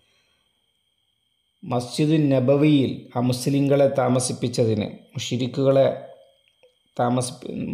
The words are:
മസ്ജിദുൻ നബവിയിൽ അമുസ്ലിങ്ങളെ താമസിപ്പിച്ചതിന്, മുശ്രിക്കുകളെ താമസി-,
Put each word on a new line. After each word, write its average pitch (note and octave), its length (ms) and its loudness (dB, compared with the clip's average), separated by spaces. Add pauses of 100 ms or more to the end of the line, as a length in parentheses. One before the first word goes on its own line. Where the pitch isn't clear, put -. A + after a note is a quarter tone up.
(1600)
മസ്ജിദുൻ D3+ 680 0
നബവിയിൽ C3+ 600 4 (240)
അമുസ്ലിങ്ങളെ C#3 680 2 (100)
താമസിപ്പിച്ചതിന്, B2 920 0 (220)
മുശ്രിക്കുകളെ C3+ 760 0 (1120)
താമസി-, B2 400 -2 (360)